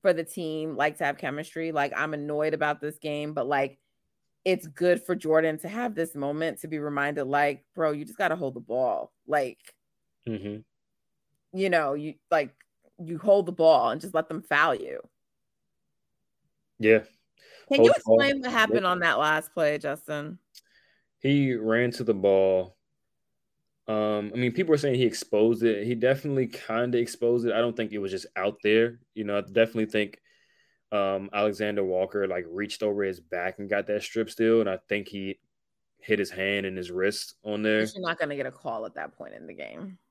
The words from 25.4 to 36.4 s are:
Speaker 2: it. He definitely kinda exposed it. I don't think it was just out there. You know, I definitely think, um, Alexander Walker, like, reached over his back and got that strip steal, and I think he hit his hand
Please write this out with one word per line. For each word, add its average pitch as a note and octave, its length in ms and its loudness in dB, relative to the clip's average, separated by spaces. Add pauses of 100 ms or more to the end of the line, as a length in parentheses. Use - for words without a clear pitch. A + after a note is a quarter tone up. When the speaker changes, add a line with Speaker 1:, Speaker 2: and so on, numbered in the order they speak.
Speaker 2:
it. G#2+ 240 2
He B2 80 -2
definitely C3 540 0
kinda A#2+ 500 -2
exposed A#2+ 480 0
it. A#2 60 0
I G#2 60 2
don't A#2 180 0
think A2 160 -4
it G#2 60 -6
was G2 120 -4
just F#2+ 160 -6 (100)
out G2+ 260 -2
there. A2+ 380 4 (140)
You A2 100 -6
know, G2+ 140 -2
I - 20 2
definitely A2 460 2
think, G#2 340 -4 (720)
um, G2 400 0
Alexander G#2 520 -2
Walker, F#2+ 440 -2
like, F2+ 200 -4
reached G2+ 340 -8
over G#2 200 0
his F#2+ 180 -4
back F2+ 380 -6
and G2+ 100 -10
got G2+ 200 -2
that G#2 140 -2
strip A2 280 -4
steal, A2+ 300 4
and G#2 100 0
I F#2 80 -4 (100)
think G2+ 200 -4
he G2 320 -10 (580)
hit G#2+ 200 0
his G2 120 -2
hand G2 360 -2